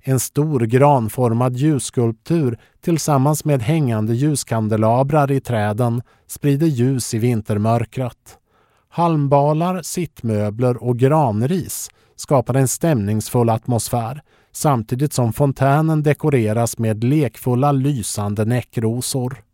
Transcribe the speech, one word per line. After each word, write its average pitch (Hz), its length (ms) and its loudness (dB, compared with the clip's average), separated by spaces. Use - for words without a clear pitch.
En 135 200 0
stor 147 400 -2
granformad 123 960 2
ljusskulptur 127 1000 0
tillsammans 151 640 0
med 143 180 2
hängande 117 520 0
ljuskandelabrar 127 1160 0
i 135 80 0
träden 117 640 -2
sprider 143 400 0
ljus 127 480 0
i 117 40 0
vintermörkret. 113 1200 -2
Halmbalar, 156 960 0
sittmöbler 117 1000 -4
och 120 140 0
granris 135 920 0
skapar 127 380 0
en 135 140 4
stämningsfull 117 840 0
atmosfär, 117 720 -4
samtidigt 131 600 -2
som 117 200 0
fontänen 151 680 2
dekoreras 117 760 0
med 110 260 -2
lekfulla 131 680 0
lysande 110 720 -2
näckrosor. 123 1080 -4